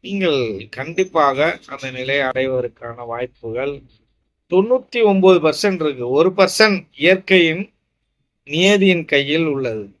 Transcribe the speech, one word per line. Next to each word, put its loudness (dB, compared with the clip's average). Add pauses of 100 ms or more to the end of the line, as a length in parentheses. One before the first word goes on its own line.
நீங்கள் -2 (300)
கண்டிப்பாக -2
அந்த -12
நிலையை -4
அடைவதற்கான -4
வாய்ப்புகள் -8 (760)
தொண்ணூத்தி 0
ஒன்பது 6
பர்சன்ட் -2
இருக்கு. -4
ஒரு 2
பர்சன்ட் 2 (160)
இயற்கையின் 2 (840)
நியதியின் 2
கையில் 0
உள்ளது -4 (160)